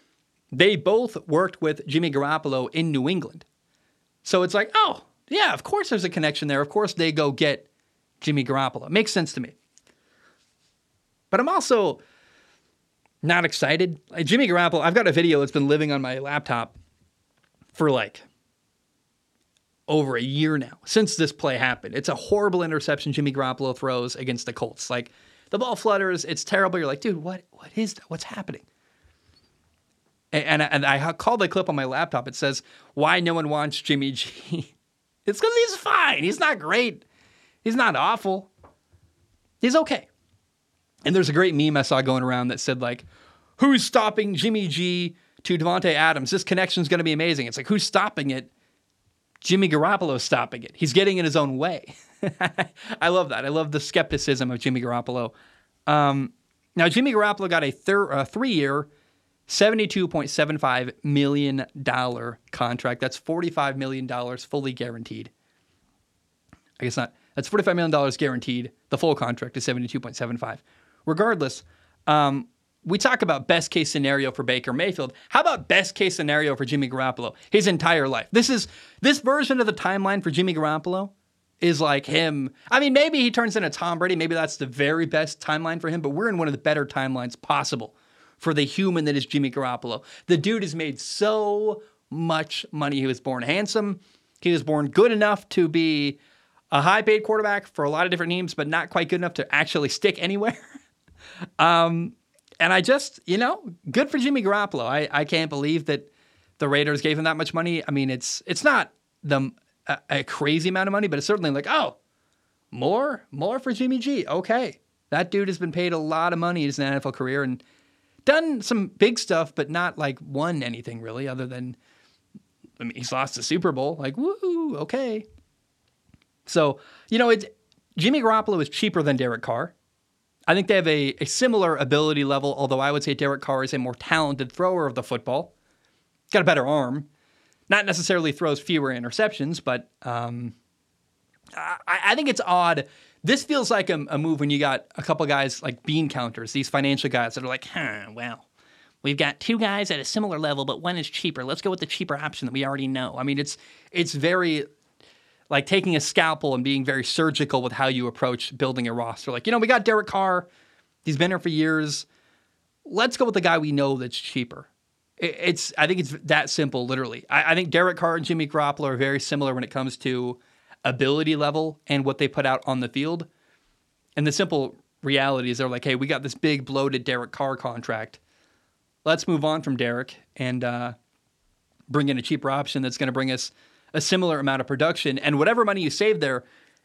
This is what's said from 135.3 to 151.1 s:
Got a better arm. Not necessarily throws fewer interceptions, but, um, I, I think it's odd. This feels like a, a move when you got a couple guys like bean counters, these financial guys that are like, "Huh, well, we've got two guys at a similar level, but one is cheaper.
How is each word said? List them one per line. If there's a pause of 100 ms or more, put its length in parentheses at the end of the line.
Got
a
better
arm. (600)
Not
necessarily
throws
fewer
interceptions,
but, (120)
um, (1040)
I,
I
think
it's
odd. (360)
This
feels
like
a,
a
move
when
you
got (120)
a
couple
guys
like
bean
counters,
these
financial
guys
that
are
like,
"Huh,
well, (560)
we've
got
two
guys
at
a
similar
level,
but
one
is
cheaper.